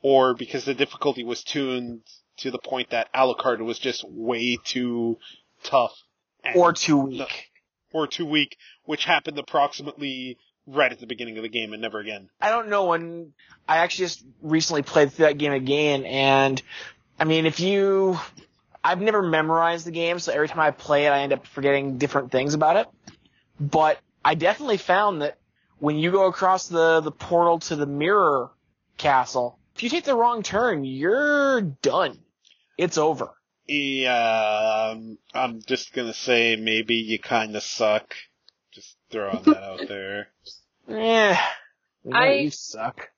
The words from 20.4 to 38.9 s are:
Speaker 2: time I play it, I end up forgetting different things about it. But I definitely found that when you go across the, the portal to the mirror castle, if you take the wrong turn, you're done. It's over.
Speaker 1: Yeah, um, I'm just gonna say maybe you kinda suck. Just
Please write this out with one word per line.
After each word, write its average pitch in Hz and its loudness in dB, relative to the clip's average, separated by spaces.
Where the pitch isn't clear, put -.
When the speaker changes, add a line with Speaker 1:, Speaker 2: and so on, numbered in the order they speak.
Speaker 2:
time 165 -8
I 151 4
play 147 0
it, - 4
I 139 2
end 139 0
up 131 -6
forgetting 139 -2
different 139 -2
things 139 0
about 156 2
it. 233 0
But 156 0
I 156 2
definitely 208 0
found 190 2
that 147 -4
when 151 0
you 165 2
go 190 4
across 185 0
the, 165 4
the 156 -6
portal 170 2
to 160 -6
the 147 -2
mirror 147 2
castle, 127 0
if - -10
you 240 -4
take 330 -2
the 277 0
wrong 233 0
turn, 196 0
you're 254 0
done. 139 -2
It's 165 0
over. 151 0
Speaker 1:
Yeah, 113 0
um, 110 -16
I'm 117 -4
just - -6
gonna 117 -6
say 117 2
maybe 110 -2
you 110 -4
kinda 110 -2
suck. - 0
Just - -20